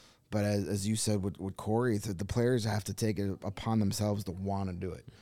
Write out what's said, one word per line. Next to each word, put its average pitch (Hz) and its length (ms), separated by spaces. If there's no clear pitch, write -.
but 107 140
as, 104 220
as 98 200
you 110 80
said 107 280
with, 98 160
with 92 180
Corey, 113 380
it's 104 120
that 98 100
the 104 80
players 120 400
have 104 200
to 98 80
take 110 260
it 98 240
upon 110 360
themselves 104 460
to 95 60
wanna 98 420
do 90 180
it. - 140